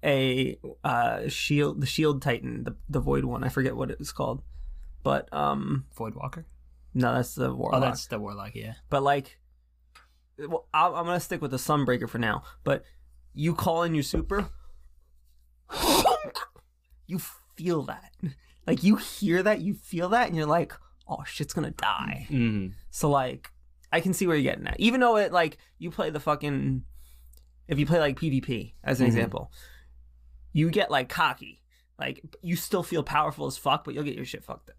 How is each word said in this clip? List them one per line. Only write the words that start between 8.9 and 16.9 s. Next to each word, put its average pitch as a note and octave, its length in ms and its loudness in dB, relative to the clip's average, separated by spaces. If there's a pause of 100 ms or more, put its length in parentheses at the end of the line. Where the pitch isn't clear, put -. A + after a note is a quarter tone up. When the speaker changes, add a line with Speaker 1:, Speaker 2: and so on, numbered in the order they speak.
Speaker 1:
But, C#3 120 2
like, C#3 360 0 (1000)
well, D#3 360 -4
I'll, D#3+ 220 6
I'm E3+ 100 -2
gonna F3 140 0
stick F3 200 -6
with C3+ 120 -4
the C3 40 -2
Sunbreaker B2 520 2
for - 100 -4
now. A2+ 240 2 (220)
But - 200 2 (480)
you D#3 220 0
call E3+ 300 2
in E3 100 0
your D3 100 2
super, - 460 -2 (1200)
<laughs> - 80 -8 (1300)